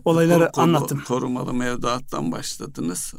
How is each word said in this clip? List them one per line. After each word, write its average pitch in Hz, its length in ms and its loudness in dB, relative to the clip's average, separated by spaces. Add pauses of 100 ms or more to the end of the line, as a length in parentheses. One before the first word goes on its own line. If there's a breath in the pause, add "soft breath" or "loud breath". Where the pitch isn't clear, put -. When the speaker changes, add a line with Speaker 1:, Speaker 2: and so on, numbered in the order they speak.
Speaker 1:
olayları 165 400 6
Speaker 2:
kur 165 80 0
koru-, - 120 2
Speaker 1:
anlattım. 147 420 2
Speaker 2:
korumalı 127 480 -2
mevduattan 123 800 -2
başladınız. - 880 -8